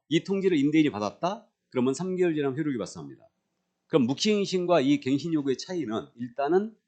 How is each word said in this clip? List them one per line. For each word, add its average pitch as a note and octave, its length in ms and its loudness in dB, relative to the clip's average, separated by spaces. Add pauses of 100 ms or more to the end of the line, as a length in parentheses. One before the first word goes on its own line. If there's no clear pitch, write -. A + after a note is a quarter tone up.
이 D#3+ 160 0
통지를 F#3+ 340 0
임대인이 D3 320 4
받았다? E3 560 -6 (240)
그러면 B2+ 240 0
삼 F#3 220 -6
개월 F3 180 2
지나면 C#3 240 -2
효력이 D3 200 -4
발생합니다. D#2 460 -12 (640)
그럼 C#3 200 4
묵시갱신과 F3+ 760 2
이 C#3+ 180 4
갱신 C#3+ 320 -2
요구의 C#3 260 0
차이는 B2 480 -6 (100)
일단은 D3 600 0 (120)